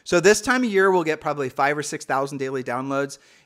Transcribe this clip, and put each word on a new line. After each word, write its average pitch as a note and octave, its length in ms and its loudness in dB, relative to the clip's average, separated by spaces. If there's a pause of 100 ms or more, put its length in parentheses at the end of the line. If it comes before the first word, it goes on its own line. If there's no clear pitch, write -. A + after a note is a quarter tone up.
So F3 160 2
this G3+ 220 6
time B3+ 220 0
of A#3 80 -2
year, F#3+ 200 4
we'll F3+ 120 2
get D#3 180 -2
probably D3 280 -4
five C#3+ 280 0
or D3 60 -4
six D3 220 -10
thousand C#3 340 -2
daily C3 240 -6
downloads. C3+ 560 -4 (260)